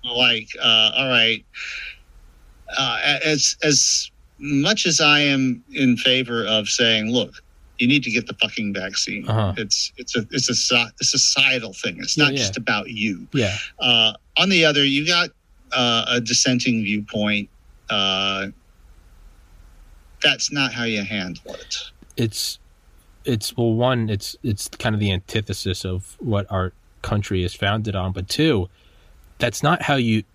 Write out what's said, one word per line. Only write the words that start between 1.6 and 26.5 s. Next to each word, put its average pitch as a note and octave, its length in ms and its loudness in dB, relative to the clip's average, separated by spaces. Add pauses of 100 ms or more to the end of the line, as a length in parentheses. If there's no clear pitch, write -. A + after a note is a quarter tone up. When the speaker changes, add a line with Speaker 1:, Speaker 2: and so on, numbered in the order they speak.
Speaker 1:
Uh, B2 280 0
a-, D3 220 0
as, D3+ 360 2
as - 480 2 (280)
much D3 480 2
as D#3+ 140 2
I D3 200 4
am C3 520 0
in B2+ 240 4
favor B2 500 0
of G#2+ 220 -2
saying, G#3+ 420 2
Look, - 320 -2 (360)
you B2 100 2
need C#3 160 4
to A#2 60 -6
get A2 160 -2
the - 80 -10
fucking G#2 400 -8
vaccine. F#2+ 540 -6
Speaker 2:
Uh-huh. G#2+ 280 0
Speaker 1:
It's, - 400 -4
it's B2+ 200 -8
a, A2 140 -2
it's C3+ 180 -2
a B2 60 -2
so-, A#2+ 320 0 (140)
a C3+ 40 -2
societal C3 680 0
thing. G2 260 -8
It's - 180 -4
Speaker 2:
Yeah, D3+ 80 4
Speaker 1:
not C#3 100 2
Speaker 2:
yeah. C#3 40 -2
Speaker 1:
just G#2 180 -2
about G#2+ 340 -2
you. G#2 420 -4
Speaker 2:
Yeah. G#2 240 0 (240)
Speaker 1:
Uh, A#2 320 4 (240)
on F3 120 2
the F3 160 6
other, D3 200 4
you C#3+ 220 2
got, E3+ 240 2 (420)
uh, A#2+ 360 0
a B2 120 0
dissenting A#2+ 640 0
viewpoint. G#2 640 -2 (420)
Uh, G2 580 -2 (1700)
that's C#3 300 2
not C#3 200 0
how A#2+ 120 -4
you A2 180 -2
handle F#2+ 520 -8
it. - 220 -12 (400)
Speaker 2:
It's, - 420 -4 (680)
it's, - 320 -2
well, A#2 180 2
one, A#2 340 2
it's, G#2 340 -4
it's G#2+ 260 -2
kind - 260 -2
of G#2 60 0
the G2+ 120 2
antithesis F#2+ 720 -4
of F#2+ 340 -6
what G2+ 320 -2